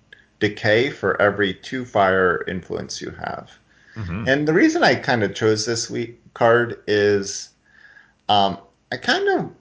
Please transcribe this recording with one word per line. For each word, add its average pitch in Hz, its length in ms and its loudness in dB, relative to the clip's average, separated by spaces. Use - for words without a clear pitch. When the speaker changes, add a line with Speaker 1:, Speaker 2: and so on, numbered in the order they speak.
Speaker 1:
decay 110 500 0
for - 320 -2
every 101 320 0
two 127 300 -10
fire 95 640 2
influence 87 520 -8
you - 100 -10
have. - 400 -12
Speaker 2:
Mm-hmm. 104 320 -8
Speaker 1:
And 147 200 2
the 156 60 2
reason 302 300 4
I 143 100 6
kind 117 300 0
of 95 100 -2
chose 110 320 0
this 117 240 -4
week 117 300 -8
card 117 520 2
is, 101 640 0
um, 98 280 2
I 127 40 -8
kind 370 320 -2
of 311 220 -2